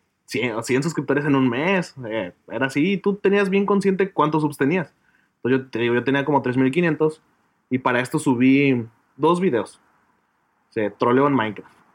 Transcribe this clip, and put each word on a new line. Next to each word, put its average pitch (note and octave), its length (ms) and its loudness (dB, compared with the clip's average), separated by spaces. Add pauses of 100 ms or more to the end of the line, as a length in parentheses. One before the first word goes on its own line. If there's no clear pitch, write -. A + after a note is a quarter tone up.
(260)
cien, A#2+ 280 -4
o A2 80 -4
cien B2 220 0
suscriptores D3 420 -2
en C#3+ 100 2
un C3 140 2
mes, E3+ 460 -2 (100)
eh, G#2+ 260 -4 (160)
era A#2 200 -4
así, D3 260 0
y F#3+ 40 0
tú G3+ 180 -2
tenías G3+ 340 2
bien G3 160 0
consciente G3 460 0
cuántos D3+ 320 0
subs C#3+ 140 -4
tenías. D3+ 360 -2 (440)
Entonces B2+ 280 -2
yo - 60 -20
te A2 80 -6
digo, A#2+ 160 0
yo A#2+ 80 0
tenía C3+ 220 0
como C#3 180 0
tres B2+ 140 -2
mil C3 140 2
quinientos D#3 500 0 (480)
y B2+ 100 -2
para B2 220 0
esto B2+ 180 -4
subí C3 680 2 (320)
dos D#3+ 240 2
videos. B2+ 400 -2 (880)
O - 40 -20
sea, G#2+ 180 -2
troleo B2 360 2
en C#3+ 60 0
Minecraft. G#2+ 400 -4 (220)